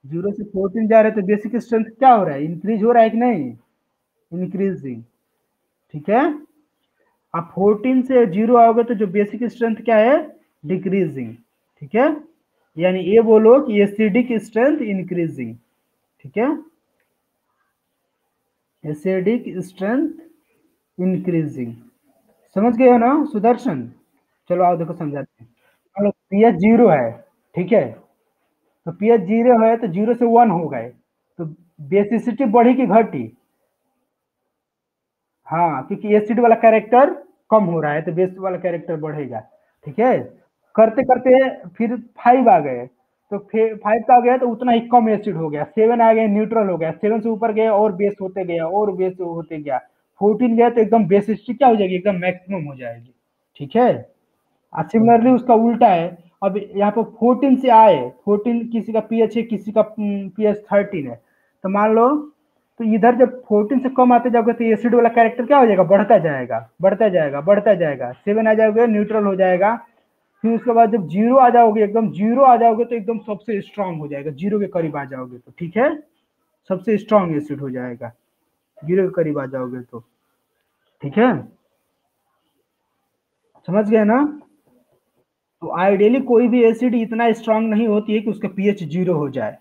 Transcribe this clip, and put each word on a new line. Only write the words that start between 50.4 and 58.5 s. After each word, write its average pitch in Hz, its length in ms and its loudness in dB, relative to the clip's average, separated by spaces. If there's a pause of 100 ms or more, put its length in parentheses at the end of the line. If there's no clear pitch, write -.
गया 240 140 4
तो 240 100 -2
एकदम 214 260 2
बेसिसिटी 202 480 -2
क्या 262 140 2
हो 226 80 4
जाएगी? 190 180 -2
एकदम 185 220 -4
maximum 180 480 -6
हो 139 120 -14
जाएगी। 120 380 -16 (420)
ठीक 139 200 -8
है, 233 160 4 (800)
और - 140 -8
similarly 233 480 4
उसका 233 220 2
उल्टा 233 320 2
है। 175 180 2 (360)
अब 196 140 -4
यहाँ 202 360 -2
पे 226 100 -2 (100)
फ़ोर्टीन 254 440 2
से 254 160 0
आए, 185 360 6 (160)
फ़ोर्टीन 226 440 -2